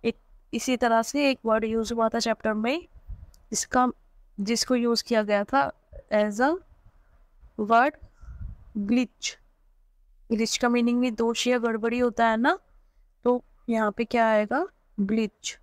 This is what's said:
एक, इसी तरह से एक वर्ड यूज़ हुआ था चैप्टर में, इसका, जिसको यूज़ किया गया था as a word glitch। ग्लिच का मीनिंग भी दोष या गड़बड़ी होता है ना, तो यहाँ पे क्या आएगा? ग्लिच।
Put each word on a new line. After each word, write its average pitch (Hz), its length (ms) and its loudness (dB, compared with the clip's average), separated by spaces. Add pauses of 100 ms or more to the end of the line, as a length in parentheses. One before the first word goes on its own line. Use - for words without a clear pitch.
एक, 226 120 -2 (380)
इसी 247 240 -2
तरह 226 240 2
से 277 280 0
एक 262 160 -2
वर्ड 220 200 2
यूज़ 220 280 -2
हुआ 226 160 0
था 233 100 -2
चैप्टर 220 360 -2
में, 240 320 -2 (640)
इसका, 247 360 0 (500)
जिसको 226 380 -2
यूज़ 233 280 0
किया 220 200 0
गया 208 220 0
था 269 260 0 (420)
as 214 280 0
a 285 120 4 (1080)
word 233 360 4 (880)
glitch। 240 500 -2 (920)
ग्लिच 226 280 -2
का 247 120 2
मीनिंग 240 320 2
भी 254 120 0
दोष 226 340 -2
या 247 120 2
गड़बड़ी 233 400 -2
होता 233 280 2
है 220 100 0
ना, 294 200 2 (680)
तो 247 160 2 (280)
यहाँ 220 220 0
पे 233 140 -4
क्या 226 240 2
आएगा? 220 360 2 (360)
ग्लिच। 214 600 -4